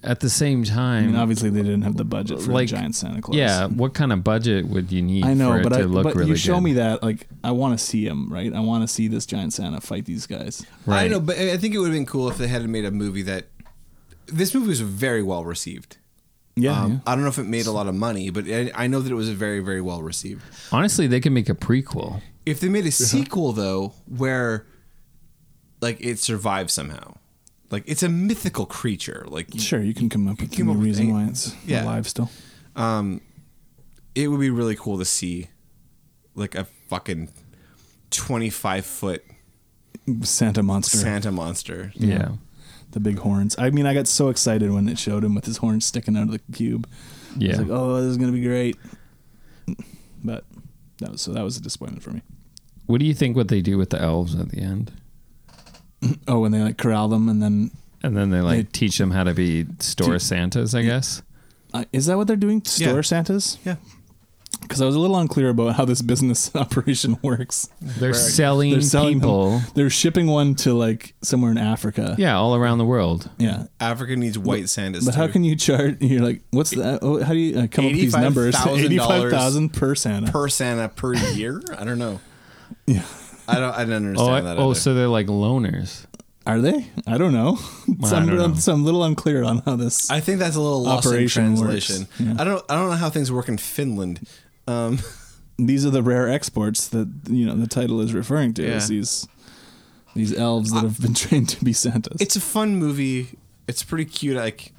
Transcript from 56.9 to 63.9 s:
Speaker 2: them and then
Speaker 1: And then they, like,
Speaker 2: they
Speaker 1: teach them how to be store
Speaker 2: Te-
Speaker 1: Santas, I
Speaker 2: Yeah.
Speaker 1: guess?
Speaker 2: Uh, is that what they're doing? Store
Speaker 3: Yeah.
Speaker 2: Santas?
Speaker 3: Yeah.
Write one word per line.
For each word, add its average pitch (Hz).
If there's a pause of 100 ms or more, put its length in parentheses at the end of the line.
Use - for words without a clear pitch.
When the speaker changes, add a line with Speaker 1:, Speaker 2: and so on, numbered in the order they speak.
Speaker 2:
them 110
and 107
then 104 (320)
Speaker 1:
And 107
then 101
they, 90
like, 87
Speaker 2:
they 113
Speaker 1:
teach 104
them 95
how 92
to 87
be 82 (140)
store -
Speaker 2:
Te- 87
Speaker 1:
Santas, 92
I 123
Speaker 2:
Yeah. 117
Speaker 1:
guess? 127 (520)
Speaker 2:
Uh, 120
is 131
that 180
what 202
they're 220
doing? 208
Store 165
Speaker 3:
Yeah. 151
Speaker 2:
Santas? 170
Speaker 3:
Yeah. 180 (920)